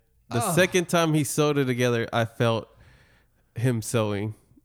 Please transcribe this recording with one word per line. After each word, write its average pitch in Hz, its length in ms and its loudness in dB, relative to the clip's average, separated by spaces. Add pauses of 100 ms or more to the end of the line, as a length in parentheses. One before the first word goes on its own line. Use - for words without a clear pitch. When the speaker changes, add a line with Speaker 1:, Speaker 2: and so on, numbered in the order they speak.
(300)
Speaker 1:
The 123 140 -4
Speaker 2:
Ugh. 185 120 0
Speaker 1:
second 180 340 2
time 165 240 2
he 156 100 2
sewed 147 340 0
it 139 80 2
together, 120 480 0
I 117 120 0
felt 117 420 -2 (880)
him 117 260 -2
sewing 107 520 -2 (320)